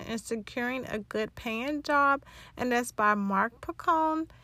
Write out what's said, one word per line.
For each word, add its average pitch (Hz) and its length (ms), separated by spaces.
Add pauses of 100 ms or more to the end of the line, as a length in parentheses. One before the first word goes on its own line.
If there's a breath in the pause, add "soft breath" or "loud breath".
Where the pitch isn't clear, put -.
and 226 100
securing 240 680
a - 120
good 214 360
paying 254 480
job." 285 400 (340 loud breath)
And 247 160
that's 240 200
by 208 220
Mark 202 460
Pacone. 320 680 (160 loud breath)